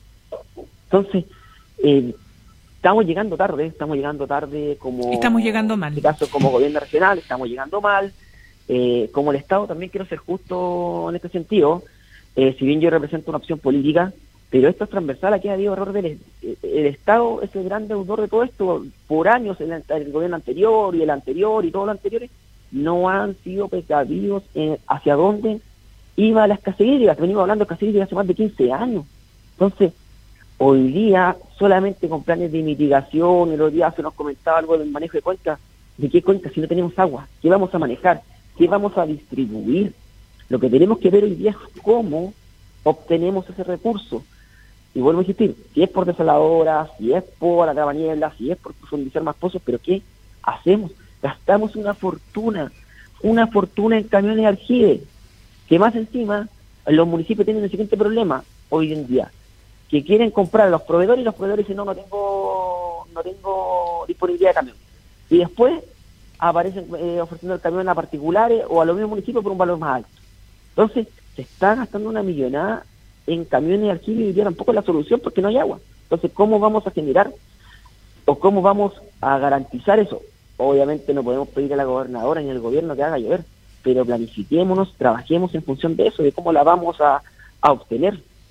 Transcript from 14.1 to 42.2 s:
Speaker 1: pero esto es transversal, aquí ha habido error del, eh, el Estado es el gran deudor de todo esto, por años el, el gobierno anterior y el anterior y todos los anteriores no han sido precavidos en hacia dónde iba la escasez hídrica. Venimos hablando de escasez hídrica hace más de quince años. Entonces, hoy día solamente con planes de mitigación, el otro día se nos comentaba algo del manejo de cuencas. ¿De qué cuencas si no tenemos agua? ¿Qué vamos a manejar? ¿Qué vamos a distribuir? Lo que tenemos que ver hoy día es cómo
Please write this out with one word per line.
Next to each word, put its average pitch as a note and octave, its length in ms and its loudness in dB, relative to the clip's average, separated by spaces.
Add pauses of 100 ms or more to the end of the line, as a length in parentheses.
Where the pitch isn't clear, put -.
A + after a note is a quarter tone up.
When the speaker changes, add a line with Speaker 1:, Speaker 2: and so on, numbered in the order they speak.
Speaker 1:
pero C3 180 4
esto F3+ 160 0
es G3+ 60 -6
transversal, F3+ 440 -2
aquí G3 140 -2
ha G#3 60 -4
habido G3 180 -2
error F#3+ 220 -6
del, F3 260 -4 (220)
eh, - 200 -10
el D3+ 260 -2
Estado A3 540 0
es G3+ 140 -10
el G3 80 -6
gran G3+ 240 -6
deudor G3+ 320 -4
de G#3+ 80 -2
todo A3 160 0
esto, F#3 420 -4 (220)
por D#3+ 220 0
años A3 320 0
el, D#3 100 -6
el D3 400 -6
gobierno E3+ 240 -4
anterior F#3+ 580 0
y E3 100 0
el D#3 60 0
anterior E3+ 540 -2
y E3 80 -2
todos G3 140 -4
los G#3 100 -4
anteriores A3+ 340 -8 (400)
no E3+ 380 0
han G3 380 -2
sido F#3+ 240 -6
precavidos F3+ 720 -2 (100)
en D#3 240 -2 (100)
hacia C#3+ 280 0
dónde G#3 460 0 (560)
iba A3 300 4
la G3+ 80 4
escasez G3 300 0
hídrica. B3 280 4
Venimos F3 300 0
hablando G#3 200 0
de - 40 0
escasez E3+ 200 -4
hídrica G3+ 160 2
hace F#3+ 120 -6
más G3 120 -2
de F3 80 0
quince G#3+ 380 0
años. G#3 320 -4 (480)
Entonces, F#3+ 400 2 (640)
hoy C3 340 6
día F#3 460 4 (200)
solamente F#3+ 520 2
con D#3 140 -6
planes E3+ 280 -2
de D#3+ 100 -2
mitigación, D#3 920 2
el D3+ 80 -2
otro D#3 100 2
día D#3+ 240 0
se E3+ 60 -6
nos D3+ 120 -8
comentaba D#3+ 460 -2
algo D#3+ 180 0
del D3+ 140 -4
manejo D#3 220 -8
de D#3+ 80 -2
cuencas. E3+ 380 -4 (380)
¿De C#3 120 -4
qué F3 120 4
cuencas F3+ 300 0
si - 80 -4
no D#3 80 -2
tenemos F3 320 -2
agua? D#3 260 0 (160)
¿Qué D#3+ 80 2
vamos F#3 240 2
a F3+ 60 -2
manejar? - 420 0 (360)
¿Qué E3+ 100 6
vamos G3+ 300 0
a F3 80 0
distribuir? C3+ 880 -4 (560)
Lo B2+ 100 -2
que B2 100 2
tenemos E3+ 300 4
que F#3+ 100 2
ver G3+ 140 6
hoy G3+ 120 -2
día F#3 160 0
es - 300 -16
cómo G3+ 520 -2 (500)